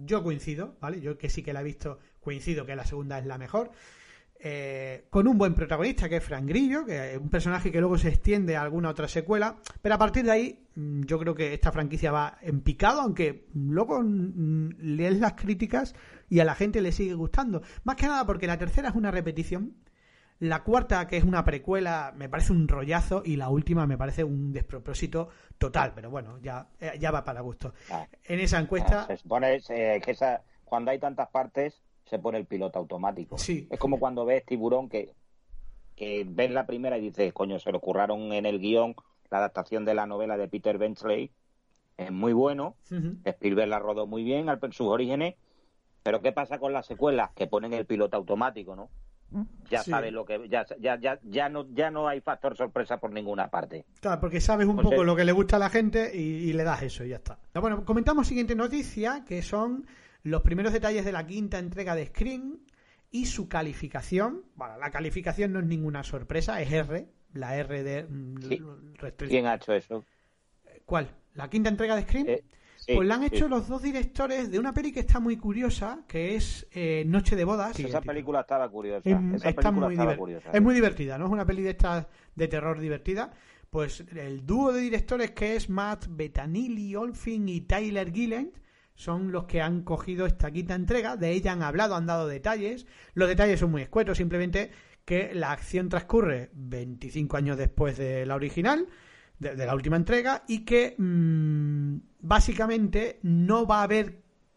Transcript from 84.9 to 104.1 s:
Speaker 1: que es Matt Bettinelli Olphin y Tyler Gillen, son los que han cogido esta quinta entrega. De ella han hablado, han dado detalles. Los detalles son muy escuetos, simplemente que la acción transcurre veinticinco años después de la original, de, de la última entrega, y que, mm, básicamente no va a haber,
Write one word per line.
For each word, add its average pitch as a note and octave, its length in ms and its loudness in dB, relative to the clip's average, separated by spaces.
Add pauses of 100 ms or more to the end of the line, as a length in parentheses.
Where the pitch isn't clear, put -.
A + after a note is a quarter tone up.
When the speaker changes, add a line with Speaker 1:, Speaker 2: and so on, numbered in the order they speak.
Speaker 1:
que G#3+ 240 -2
es G#3+ 120 -2
Matt G3+ 400 -4
Bettinelli F#3 880 -4
Olphin A3+ 540 -4
y F3 140 -4
Tyler G3 500 0
Gillen, A#3 400 -4 (420)
son F3+ 380 -4
los F3 120 -2
que E3 160 0
han E3+ 220 0
cogido F3 440 -2
esta E3+ 240 4
quinta F3 240 -4
entrega. A3+ 420 0
De E3+ 160 0
ella F#3 200 0
han F3 100 -2
hablado, F#3 340 0
han E3+ 100 0
dado E3 220 0
detalles. G#3 580 -4 (280)
Los F3+ 140 6
detalles F#3 320 4
son E3+ 120 4
muy C#3+ 100 0
escuetos, G3+ 360 0
simplemente F3+ 520 0 (340)
que F#3 300 -2
la D3+ 180 -2
acción F3+ 360 -2
transcurre F3 640 2
veinticinco B2+ 800 -6
años C#3+ 220 0
después C#3 400 2
de C3 260 -2
la C3+ 120 -4
original, G#3 500 0 (520)
de, C#3+ 180 -8
de C3 100 -4
la C3 80 0
última D3 220 0
entrega, A#3+ 520 0
y A3 160 -4
que, A#3+ 320 4
mm, D3+ 1000 2 (240)
básicamente A3 1000 2
no F#3 440 4
va G#3 140 6
a - 40 4
haber, G#3 380 0 (340)